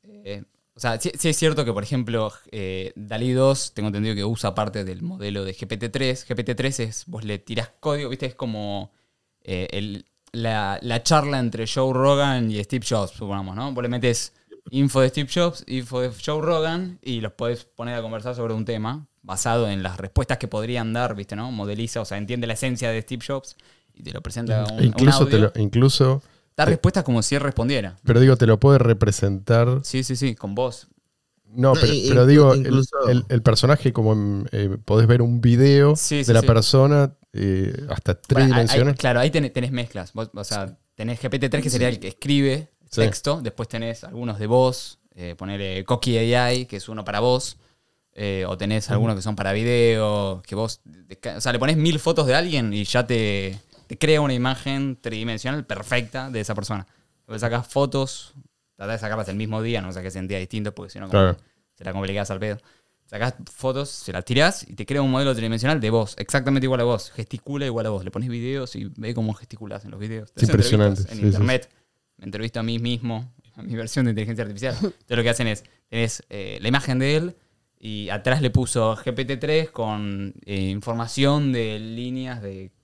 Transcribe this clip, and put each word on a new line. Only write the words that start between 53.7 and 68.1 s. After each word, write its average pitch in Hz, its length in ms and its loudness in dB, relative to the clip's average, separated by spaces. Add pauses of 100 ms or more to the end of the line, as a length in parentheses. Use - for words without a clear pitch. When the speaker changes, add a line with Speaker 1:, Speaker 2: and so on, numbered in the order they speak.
Speaker 1:
te 120 100 -14
crea 151 240 2
una 135 140 0
imagen 131 640 -4
tridimensional 117 640 -6
perfecta 123 680 -6
de 117 100 -4
esa 104 140 -6
persona. 101 320 -6 (400)
Vos 110 140 -10
sacás 117 260 -4
fotos, 135 680 -4 (420)
tratás 104 200 -8
de - 20 -8
sacarlas 107 320 -6
el 98 60 -6
mismo 110 260 -4
día, 113 180 -4
no 95 140 -10
saques 92 220 -10
en 92 120 -8
días 95 120 -6
distintos 104 340 -8
porque 95 180 -16
si - 60 -18
no, 98 100 -14
como 92 40 -4
Speaker 2:
Claro. 95 260 6 (360)
Speaker 1:
se - 100 -20
la 92 100 -8
complicás 98 360 -6
al 95 80 -8
pedo. 107 200 -6 (480)
Sacás 117 280 -6 (160)
fotos, 131 380 -6
se - 240 -14
las 90 140 -8
tirás 151 420 0
y - 60 -18
te 101 100 -10
crea 139 160 -2
un 135 100 2
modelo 135 240 0
tridimensional 113 460 -2
de 107 80 -2
vos, 110 300 0
exactamente 135 480 0
igual 127 160 0
a - 20 2
vos. 120 280 -2
Gesticula 139 520 -8
igual 113 220 -4
a - 40 -2
vos. 92 140 -6
Le 95 60 -8